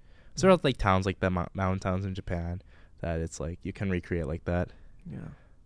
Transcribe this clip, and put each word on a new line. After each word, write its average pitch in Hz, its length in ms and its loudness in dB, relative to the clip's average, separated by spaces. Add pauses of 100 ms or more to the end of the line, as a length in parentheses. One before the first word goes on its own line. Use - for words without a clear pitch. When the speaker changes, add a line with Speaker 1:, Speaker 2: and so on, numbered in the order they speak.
(360)
Speaker 1:
So - 60 -4
Speaker 2:
Mm-hmm. - 0 -
Speaker 1:
there 190 100 8
are, 180 120 8
like, 139 140 2
towns 95 280 4
like 95 160 0
that, 92 100 4
mou-, 90 220 0
mountain 95 260 0
towns 95 260 -2
in 95 80 -4
Japan 87 480 -4 (380)
that 82 220 -2
it's 82 180 -6
like, 85 240 -6
you 92 100 -6
can 98 160 -2
recreate 87 380 -2
like 80 180 -4
that. 87 260 0 (380)
Speaker 2:
Yeah. - 100 -10 (460)